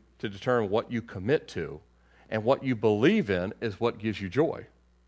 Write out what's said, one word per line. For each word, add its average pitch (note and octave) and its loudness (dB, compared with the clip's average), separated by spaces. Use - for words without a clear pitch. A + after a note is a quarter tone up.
to A2+ -6
determine G#2+ 0
what A2+ 0
you A#2 -2
commit A2 -2
to, D2 -8
and A2 -2
what C3 2
you C3 0
believe A2+ 4
in F#2 0
is G#2+ -4
what A#2 0
gives G#2 -4
you F#2+ -6
joy. G2+ 0